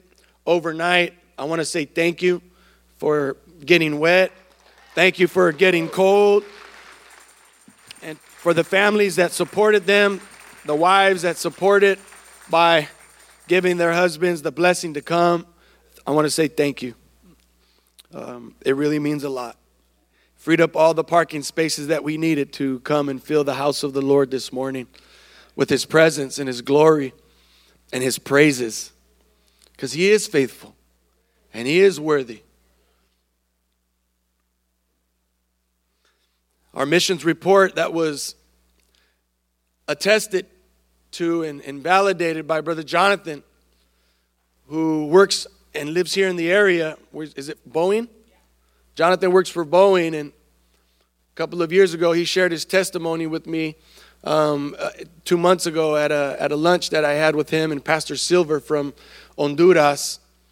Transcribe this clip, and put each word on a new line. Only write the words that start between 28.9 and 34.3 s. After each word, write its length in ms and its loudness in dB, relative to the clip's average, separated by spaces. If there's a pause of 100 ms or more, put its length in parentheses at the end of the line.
'cause 180 -10
he 180 2
is 160 2
faithful 480 -4 (760)
and 160 -8
he 140 2
is 180 4
worthy. 440 -4 (4000)